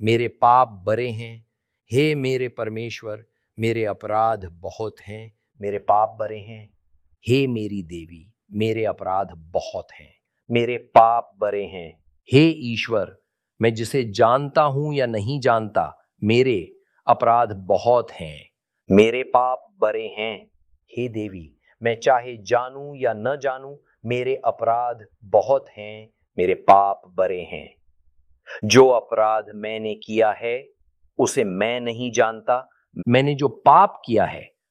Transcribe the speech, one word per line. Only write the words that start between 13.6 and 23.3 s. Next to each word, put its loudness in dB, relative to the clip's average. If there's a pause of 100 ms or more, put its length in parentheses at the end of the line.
मैं 0
जिसे -4
जानता 2
हूं -2
या -2
नहीं -4
जानता, -2 (160)
मेरे 0 (300)
अपराध 2
बहुत 0
हैं, -16 (420)
मेरे 4
पाप -2
बड़े 0 (120)
हैं। -8 (400)
हे -6
देवी, -10 (260)
मैं -2
चाहे 0
जानूं -4
या -2
न -4